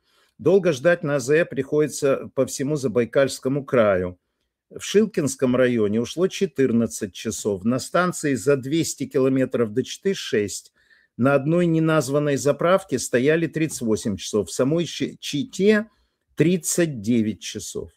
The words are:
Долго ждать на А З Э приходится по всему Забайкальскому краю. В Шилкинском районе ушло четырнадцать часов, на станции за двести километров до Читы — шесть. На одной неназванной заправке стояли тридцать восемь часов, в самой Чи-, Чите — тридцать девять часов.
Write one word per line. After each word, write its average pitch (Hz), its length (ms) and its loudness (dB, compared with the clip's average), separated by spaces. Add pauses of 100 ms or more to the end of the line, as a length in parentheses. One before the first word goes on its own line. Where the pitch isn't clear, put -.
(380)
Долго 175 360 2
ждать 170 300 2
на 143 120 -2
А 143 40 0
З 147 240 2
Э - 20 2
приходится 135 920 -2
по 131 100 2
всему 143 300 -4
Забайкальскому 131 880 0
краю. 98 560 2 (520)
В - 100 -16
Шилкинском 151 760 0
районе 117 460 2
ушло 156 260 -2
четырнадцать 117 840 -2
часов, 104 500 -4
на 120 140 0
станции 170 560 -2
за 135 240 0
двести 139 480 -4
километров 131 680 0
до 127 120 -2
Читы — - 320 -4
шесть. - 580 -4 (440)
На 135 180 4
одной 160 320 2
неназванной 147 680 2
заправке 143 640 0
стояли 147 480 2
тридцать 156 360 -4
восемь 107 360 -2
часов, 101 320 -2
в - 20 -12
самой 151 340 0
Чи-, - 340 -6
Чите — 208 680 0 (480)
тридцать 165 640 0
девять 110 420 0
часов. - 560 -10